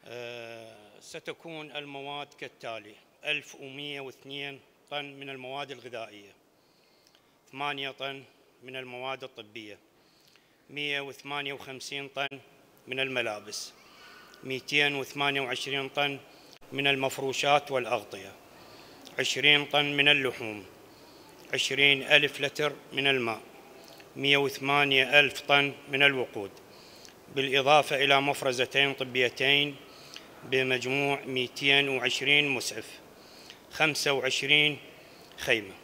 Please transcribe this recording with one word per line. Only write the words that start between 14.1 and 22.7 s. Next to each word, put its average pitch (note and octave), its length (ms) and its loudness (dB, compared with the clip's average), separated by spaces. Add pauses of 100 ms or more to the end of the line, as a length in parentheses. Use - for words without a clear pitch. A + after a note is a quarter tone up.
ميتين C#3+ 520 0
وثمانية C#3 460 -2
وعشرين C3+ 480 -4
طن C#3+ 300 -2 (540)
من C#3 140 -2
المفروشات C#3 840 2
والأغطية، A2 640 -4 (840)
عشرين C#3+ 480 4
طن C#3+ 300 0
من C#3+ 120 6
اللحوم، A#2 580 0 (880)
عشرين C3+ 480 4
ألف D3 380 4
لتر C#3+ 320 -2 (200)